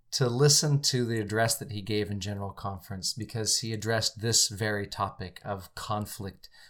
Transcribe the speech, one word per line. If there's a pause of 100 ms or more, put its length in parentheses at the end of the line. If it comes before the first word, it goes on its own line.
(120)
to
listen
to
the
address
that
he
gave
in
General
Conference,
because
he
addressed
this
very
topic
of
conflict (220)